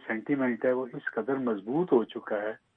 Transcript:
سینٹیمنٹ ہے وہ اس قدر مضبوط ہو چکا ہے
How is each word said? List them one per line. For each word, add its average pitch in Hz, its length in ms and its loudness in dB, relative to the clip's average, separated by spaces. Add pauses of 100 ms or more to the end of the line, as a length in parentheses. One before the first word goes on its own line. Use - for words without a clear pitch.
سینٹیمنٹ 123 580 0
ہے 131 60 4
وہ 127 220 0
اس - 220 -8
قدر 120 200 0
مضبوط 127 580 0
ہو 117 100 8
چکا - 320 -6
ہے 107 180 -2 (240)